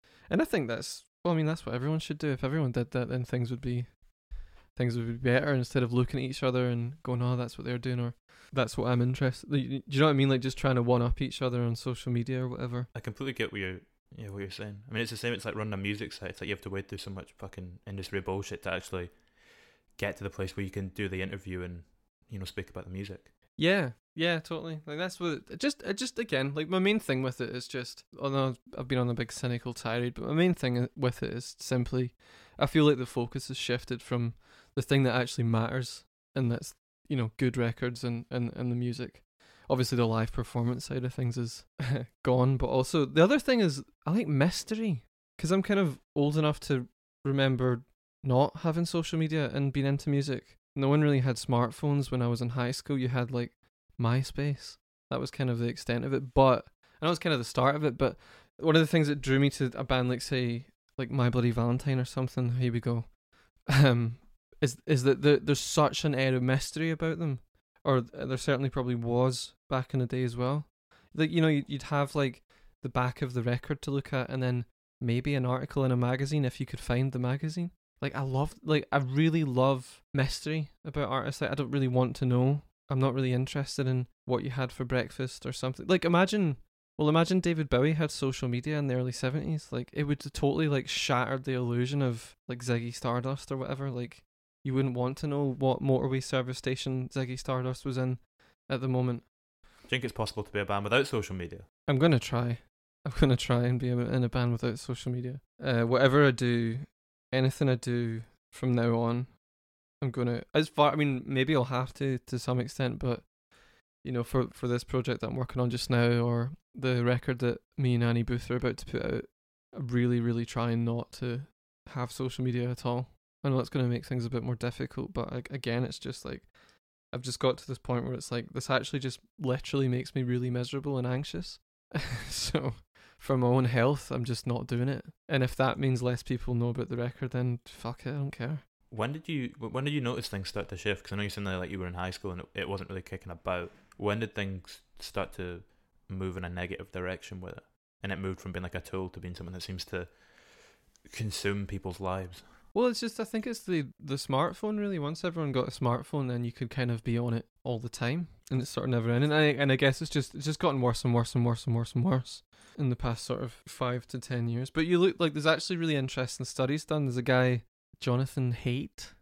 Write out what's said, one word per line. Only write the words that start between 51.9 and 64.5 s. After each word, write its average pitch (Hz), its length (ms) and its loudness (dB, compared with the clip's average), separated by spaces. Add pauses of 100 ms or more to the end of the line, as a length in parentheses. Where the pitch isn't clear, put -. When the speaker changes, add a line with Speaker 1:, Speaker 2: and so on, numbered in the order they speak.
Speaker 1:
when 127 100 0
I 120 60 2
was 120 140 0
in 120 80 -2
high 123 220 -2
school. 139 260 -4
You 127 100 0
had, 123 240 0
like, 120 220 -4 (480)
MySpace. 135 760 0 (320)
That 127 100 0
was 127 120 -4
kind 131 180 0
of 117 100 0
the 120 80 0
extent 120 360 -2
of 135 100 -2
it, 131 200 -2
but, 131 320 6 (340)
and 151 80 0
that - 20 2
was 175 100 0
kind 170 140 0
of 131 60 2
the 117 60 -4
start 135 300 2
of 151 100 -2
it, 123 120 0
but 131 200 2 (420)
one 156 160 6
of 165 60 10
the 156 60 6
things 156 200 4
that 147 140 0
drew 135 180 4
me 139 120 6
to 127 240 -2
a - 80 -4
band 123 260 2
like, 123 120 -2
say, 123 440 -2 (320)
like, 123 120 -4
My 123 200 4
Bloody 120 220 4
Valentine 123 480 2
or 127 60 0
something, 127 520 -2
here 123 160 0
we 117 60 0
go, 117 260 -2 (640)
um, 123 500 6 (420)